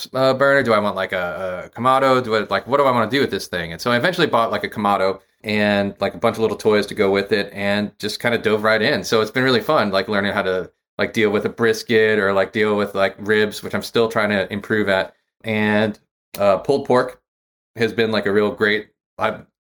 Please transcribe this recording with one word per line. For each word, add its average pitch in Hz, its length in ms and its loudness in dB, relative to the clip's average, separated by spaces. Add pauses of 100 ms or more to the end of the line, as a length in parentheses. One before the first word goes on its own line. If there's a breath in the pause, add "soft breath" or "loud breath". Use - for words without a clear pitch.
(140)
uh, 131 200 2
burner? 139 300 2
Do 117 100 2
I 104 60 4
want, 101 160 -2
like, 95 180 -4
a, 90 520 -6
a - 40 -20
Kamado? 131 540 2
Do 110 120 -2
I, 110 40 2 (100)
like, 98 160 -2
what 127 120 0
do 143 60 4
I 135 80 4
wanna 117 180 0
do 135 120 0
with 113 80 0
this 95 180 -6
thing? 82 240 -6
And 82 80 -12
so 123 120 -2
I 120 60 2
eventually 156 300 0
bought, 117 240 0
like, 101 120 -4
a 101 60 -6
Kamado 98 520 0 (220)
and, 104 560 0
like, 98 160 -4
a - 20 -16
bunch 110 200 0
of 110 40 2
little 101 160 0
toys 104 300 2
to - 80 -10
go 101 160 2
with 98 200 0
it 101 220 -2
and 101 460 -2
just - 200 -8
kinda 117 200 -2
dove 107 240 0
right 107 180 2
in. 117 220 0
So 110 180 2
it's 110 100 -2
been 127 120 -2
really 127 180 2
fun, 117 300 0
like, 95 160 0
learning 101 260 -2
how 101 80 0
to, 92 300 -2 (260)
like, 104 160 -2
deal 107 160 2
with 101 160 0
a 113 40 -2
brisket 110 680 2
or, 98 160 2
like, 95 180 0
deal 107 240 0
with, 101 200 -4
like, 98 240 0
ribs, 104 420 0
which 101 140 -10
I'm 101 80 -4
still 117 260 0
trying 107 200 0
to 98 220 0
improve 104 380 -2
at. 92 240 0 (300)
And, 107 560 0 (400)
uh, 98 180 4
pulled 139 300 -2
pork - 340 0 (540)
has 113 180 -2
been, 110 180 0
like, 104 140 -2
a 101 80 0
real 104 160 2
great, 104 400 0 (300)
I've 110 260 -4 (240)